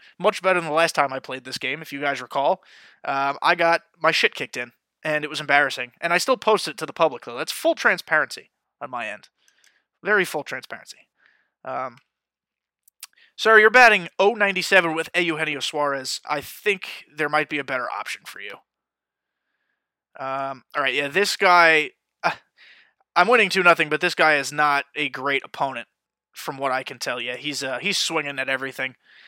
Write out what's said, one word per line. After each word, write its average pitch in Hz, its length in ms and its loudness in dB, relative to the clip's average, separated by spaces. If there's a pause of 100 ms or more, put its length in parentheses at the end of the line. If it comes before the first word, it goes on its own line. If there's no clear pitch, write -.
(180)
Much 202 240 0
better 185 180 2
than 165 80 -6
the 147 60 -4
last 160 200 2
time 139 200 0
I 135 40 -8
played 131 260 -12
this 127 140 -10
game, 135 220 -6
if 156 140 -14
you 139 60 -10
guys 139 200 -4
recall. 143 420 -2 (440)
Um, 139 340 -2
I 165 140 2
got 170 280 2 (160)
my 165 120 -16
shit 160 240 0
kicked 131 240 -10
in, 123 140 -10 (300)
and 151 220 -4
it 151 60 -10
was 151 100 -10
embarrassing. 143 600 0
And 170 120 -2
I 175 60 2
still 262 180 0
post 214 320 0
it 151 80 -12
to 156 100 -8
the 143 60 -14
public, 143 320 0
though. 120 140 -12
That's 156 140 -8
full 330 220 -2
transparency 170 760 -2 (320)
on 131 80 -12
my 120 180 -8
end. 104 220 -14 (720)
Very 190 240 2
full 151 160 -6
transparency. - 680 -14 (560)
Um, 131 320 -8 (1400)
sir, 220 220 6
you're 214 120 8
batting 214 380 8 (100)
oh 208 160 4
ninety-seven 185 600 2
with 160 200 -4
Eugenio 156 460 -2
Suarez. 139 680 -4
I 147 140 -4
think - 720 -6
there 151 160 -2
might 151 180 0
be 151 100 -6
a 139 60 -4
better 131 260 -6
option - 360 -10
for - 140 -18
you. 101 160 -14 (1600)
Um, 135 440 -8 (100)
all 147 80 -2
right, 135 100 0
yeah, 143 160 -2
this 185 280 0
guy, 170 560 6 (300)
uh, 170 100 0 (840)
I'm 175 120 4
winning 226 200 4
two 190 140 0
nothing, 170 260 6
but 147 140 -2
this 175 120 0
guy 156 220 4
is 139 160 -4
not 147 320 0 (100)
a 147 140 -4
great 135 340 -4
opponent 127 460 -8 (460)
from 139 240 -12
what 135 120 -2
I 131 120 -2
can 131 160 -14
tell 123 200 -6
you. 123 200 -8
He's, 143 260 -8
uh, 131 140 -6
he's 180 180 -4
swinging 147 420 -4
at 131 120 -4
everything 131 460 -6 (320)